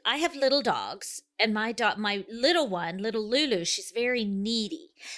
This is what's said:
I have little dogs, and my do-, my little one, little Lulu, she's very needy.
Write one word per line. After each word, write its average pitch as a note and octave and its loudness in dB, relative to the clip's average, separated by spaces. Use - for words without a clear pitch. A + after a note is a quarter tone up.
I A#3+ 0
have D#4+ 0
little C4+ 4
dogs, C#3 -2
and G#3+ 4
my A3 0
do-, G#3+ 2
my G3+ -2
little C#4 4
one, E3+ -4
little G#3+ -2
Lulu, A#3+ 2
she's - -4
very A#3+ 0
needy. G3+ -2